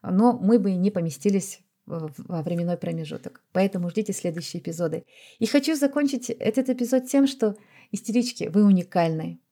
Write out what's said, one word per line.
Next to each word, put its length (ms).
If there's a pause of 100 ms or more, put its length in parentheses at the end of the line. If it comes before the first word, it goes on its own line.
но 360
мы 220
бы 140
не 180
поместились 680 (240)
в-, 240
в-, 180
во 140
временной 340
промежуток. 680 (100)
Поэтому 380
ждите 200
следующие 500
эпизоды. 440 (340)
И 60
хочу 320
закончить 520
этот 380
эпизод 400
тем, 200
что, 280 (360)
истерички, 580
вы 160
уникальны. 760 (120)